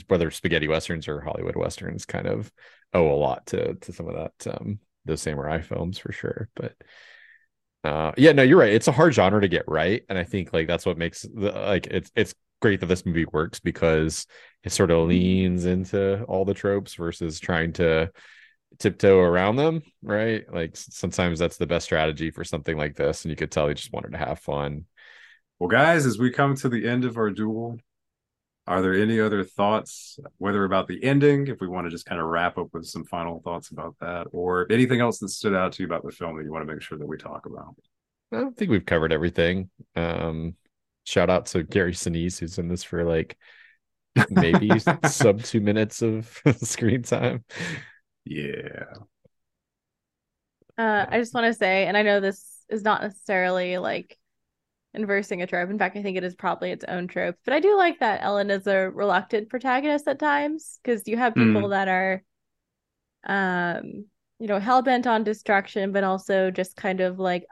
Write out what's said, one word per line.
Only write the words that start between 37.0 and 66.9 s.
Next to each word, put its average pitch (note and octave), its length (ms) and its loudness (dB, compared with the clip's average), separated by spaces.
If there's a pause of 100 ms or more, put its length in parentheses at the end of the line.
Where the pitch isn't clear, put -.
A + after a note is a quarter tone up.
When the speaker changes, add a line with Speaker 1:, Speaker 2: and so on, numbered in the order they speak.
Speaker 2:
we D#2 80 -8
talk - 300 -16
about? C#2+ 300 -16 (560)
Speaker 1:
I A3+ 60 -6
don't B3+ 200 -4
think G3 140 -2
we've G2 140 2
covered D#2+ 280 2
everything. E2+ 560 0 (260)
Um, E2+ 600 -4 (480)
shout F2 260 2
out F2+ 180 2
to F#2 160 -2
Gary F2+ 300 0
Sinise, F2 460 -4
who's - 180 -8
in E2+ 100 -4
this F2 160 -6
for, E2+ 200 -4
like, E2 340 -2 (920)
maybe G#2+ 480 6
Speaker 2:
<laughs> E3 260 0
Speaker 1:
sub A2+ 380 4
two A#2 180 0
minutes G#2 400 0
of A2 440 -4
<laughs> C#3 120 6
screen A#2+ 460 0
time. B2 420 -2 (800)
Speaker 2:
Yeah. - 600 -8 (1900)
Speaker 3:
Uh, G#3+ 320 0
I - 40 -4
Speaker 1:
Yeah. G#3+ 60 2
Speaker 3:
just A#3 140 -4
wanna A#3 200 2
say, F#3+ 320 2
and F3+ 100 -2
I G#3 60 4
know G3+ 180 4
this - 500 -6
is G#3+ 140 -6
not G#3 200 2
necessarily, F#3 760 -2
like, - 400 -6 (760)
inversing G3+ 480 -4
a F#3 60 -4
trope. F3+ 220 -4
In G#3 80 -6
fact, G3 200 -2
I G#3 40 -8
think G3 160 -4
it F3+ 60 -4
is F3+ 120 -8
probably F3+ 360 -4
its - 140 -10
own F3+ 220 -6
trope. F3+ 360 -4
But - 100 -2
I D4+ 60 2
do G4 180 4
like F4 220 2
that A3 240 0
Ellen G3+ 260 0
is G3 180 -2
a F#3+ 220 2
reluctant G3+ 600 -2
protagonist C4+ 580 -2
at D4 120 -4
times, D4 640 -2
'cause A3+ 240 -2
you G#3+ 100 -2
have A#3+ 180 2
people A3 280 4
Speaker 2:
Mm. G3+ 80 -4
Speaker 3:
that G3 180 0
are, F#3+ 340 0 (1000)
um, F#3 800 -2 (340)
you A3+ 80 -8
know, G3+ 120 0
hell-bent B3 480 2
on A3+ 180 2
destruction, G3+ 640 0
but G3 140 2
also F#3+ 460 2
just F#3 260 -6
kind F#3+ 240 -2